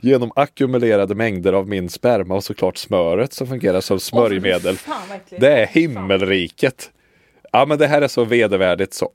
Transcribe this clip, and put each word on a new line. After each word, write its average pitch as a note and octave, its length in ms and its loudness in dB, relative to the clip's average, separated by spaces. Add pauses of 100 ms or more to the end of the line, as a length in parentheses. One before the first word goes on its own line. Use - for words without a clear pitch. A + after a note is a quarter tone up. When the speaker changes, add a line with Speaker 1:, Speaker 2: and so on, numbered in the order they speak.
Speaker 1:
genom A#2+ 340 2
ackumulerade A#2+ 800 0
mängder G2 380 0
av F#2+ 160 0
min F#2 200 -4
sperma G2 460 -2
och G2+ 100 -4
såklart F#2 320 -4
smöret F#2 560 -2
som C3 140 -8
fungerar G2+ 340 -2
som F#2+ 200 -2
smörjmedel. F#2+ 720 0
Speaker 2:
Åh, D4+ 200 -10
fan, G3 140 -12
verkligen. - 320 -12
Speaker 1:
Det C3 80 6 (140)
är G#2 40 0
Speaker 2:
Fan. - 160 -4
Speaker 1:
himmelriket. G2 1080 -2 (600)
Ja, B2+ 140 4
men D3 120 0
det D3 80 4
här D3 160 2
är C#3 60 2
så A#2+ 160 0
vedervärdigt G2 720 2
så - 200 -4